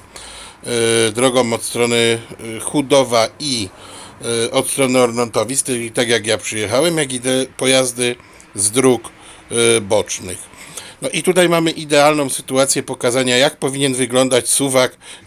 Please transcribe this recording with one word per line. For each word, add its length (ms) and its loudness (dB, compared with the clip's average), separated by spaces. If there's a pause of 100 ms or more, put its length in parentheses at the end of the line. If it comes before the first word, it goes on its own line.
(1080)
e, 40 -2
drogą 420 2
od 100 -4
strony, 560 0 (380)
e, 20 -12
Chudowa 680 2 (120)
i, 300 -6 (760)
e, 60 -6
od 180 0
strony 300 0
Ornątowic, 640 0
czyli 280 -6
tak 180 0
jak 180 0
ja 100 0
przyjechałem, 600 -2
jak 160 -2
i 60 -8
te 260 -2 (120)
pojazdy 580 0 (400)
z 160 -2
dróg, 380 2 (420)
e, 300 2
bocznych. 720 -4 (460)
No 80 -6
i 140 -4
tutaj 260 4
mamy 220 2
idealną 580 2
sytuację 540 -2
pokazania, 540 0
jak 200 2
powinien 360 -2
wyglądać 560 0
suwak, 480 0 (300)